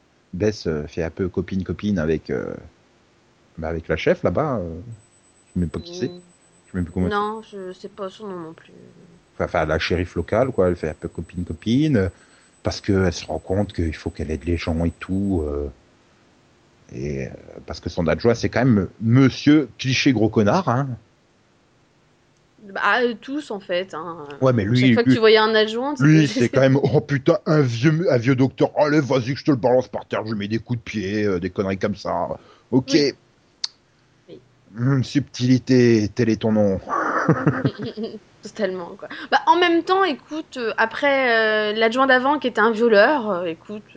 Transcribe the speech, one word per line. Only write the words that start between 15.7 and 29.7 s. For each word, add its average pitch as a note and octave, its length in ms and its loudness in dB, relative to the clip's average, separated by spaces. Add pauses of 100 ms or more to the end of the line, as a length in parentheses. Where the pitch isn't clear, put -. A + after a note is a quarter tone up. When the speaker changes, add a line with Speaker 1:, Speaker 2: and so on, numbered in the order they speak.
Speaker 1:
et, C2+ 340 -8
euh, - 20 -12 (360)
parce - 140 -12
que - 100 -10
son F2 180 -4
adjoint, D#2+ 260 2
c'est G#2+ 160 -2
quand G#2+ 160 0
même G#2 220 4 (140)
monsieur C3 760 4
cliché C3 360 0
gros G#2+ 160 2
connard, A#2+ 400 2
hein. C3 180 0 (1900)
Speaker 2:
Bah, G3+ 300 0
euh, A#3+ 180 0
tous, C#4+ 300 -8
en G3+ 100 -8
fait, F#3 320 -6
hein. D#3+ 340 -12 (140)
Speaker 1:
Ouais, C3 100 4
mais A2 140 2
lui, A#2 160 2
Speaker 2:
Chaque B2+ 140 6
fois A#2+ 80 4
que B2+ 60 2
Speaker 1:
lui, B2+ 60 6
Speaker 2:
tu - 40 0
voyais A3 180 8
un A3 180 4
adjoint, A3 440 0
Speaker 1:
lui, D3+ 280 6
Speaker 2:
c'était A2+ 140 -2
Speaker 1:
c'est A#2 80 2
quand B2+ 120 2
même, C3+ 200 4
oh C#3+ 180 2
putain, C#3+ 460 0
un D#3 160 4
vieux, D3+ 500 0
un C3 60 4
vieux B2 180 2
docteur, C3+ 420 2
allez, D3+ 220 4
vas-y C3 340 -2
que A#2+ 60 -10
je - 60 -10
te D#3+ 60 2
le C3 60 2
balance B2 300 2